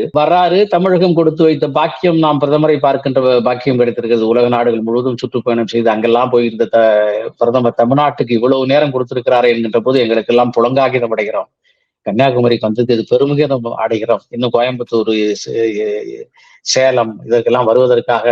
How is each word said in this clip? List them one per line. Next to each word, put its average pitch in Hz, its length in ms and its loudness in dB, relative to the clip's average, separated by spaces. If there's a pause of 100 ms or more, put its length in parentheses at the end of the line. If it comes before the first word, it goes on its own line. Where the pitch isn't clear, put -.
(160)
வர்றாரு. 175 500 2
தமிழகம் 180 460 2
கொடுத்து 160 300 2
வைத்த 156 240 2
பாக்கியம், 165 500 -2
நாம் 151 240 2
பிரதமரை 151 380 2
பார்க்கின்ற 131 640 0
பாக்கியம் 123 360 -2
கிடைத்திருக்கிறது. 117 500 0
உலக 120 200 2
நாடுகள் 120 340 0
முழுவதும் 120 360 -2
சுற்றுப்பயணம் 117 500 -4
செய்து 117 220 0
அங்கெல்லாம் 117 400 0
போயிருந்த 117 360 0
த-, 107 720 0
பிரதமர் 120 400 0
தமிழ்நாட்டுக்கு 135 560 0
இவ்வளவு 131 320 0
நேரம் 143 260 0
கொடுத்திருக்கிறாரே 127 580 0
என்கின்ற 113 320 0
போது 131 180 0
எங்களுக்கெல்லாம் 120 520 0
புலங்காகிதம் 123 640 0
அடைகிறோம். 104 340 -6 (560)
கன்னியாகுமரிக்கு 120 600 0
வந்ததுக்கு 120 260 0
இது 113 160 -2
பெருமிதம் 139 560 0 (120)
அடைகிறோம். 113 520 -2
இன்னும் 120 240 -4
கோயம்புத்தூர், 117 600 -2 (200)
சே-, 107 920 -6 (380)
சேலம் 127 640 0
இதற்கெல்லாம் 117 400 0
வருவதற்காக 117 680 2